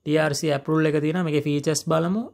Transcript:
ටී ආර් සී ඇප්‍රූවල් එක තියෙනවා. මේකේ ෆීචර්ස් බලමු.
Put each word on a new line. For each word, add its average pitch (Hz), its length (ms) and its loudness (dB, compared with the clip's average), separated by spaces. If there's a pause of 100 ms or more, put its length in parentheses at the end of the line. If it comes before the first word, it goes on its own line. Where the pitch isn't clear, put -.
ටී 156 240 0
ආර් 151 160 0
සී 156 160 -2
ඇප්‍රූවල් 156 340 2
එක 151 140 0
තියෙනවා. 170 240 0
මේකේ 147 200 0
ෆීචර්ස් 147 440 0
බලමු. 175 420 0